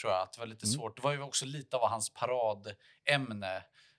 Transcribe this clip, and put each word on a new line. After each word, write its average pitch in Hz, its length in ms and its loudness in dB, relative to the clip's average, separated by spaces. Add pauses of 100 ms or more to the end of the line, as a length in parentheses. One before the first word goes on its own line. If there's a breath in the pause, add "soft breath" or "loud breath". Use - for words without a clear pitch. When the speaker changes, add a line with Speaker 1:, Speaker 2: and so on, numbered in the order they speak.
Speaker 1:
tror 110 120 2
jag, 92 100 4
att 95 100 -4
det - 80 -14
var 117 60 -6
lite 110 200 -8
Speaker 2:
Mm. 117 120 2
Speaker 1:
svårt. 110 180 -6
Det 123 60 -6
var 143 100 4
ju 139 100 -4
också 135 240 -2
lite 135 300 -4
av 117 120 6
hans 110 260 -2
paradämne, 107 1500 0 (340 soft breath)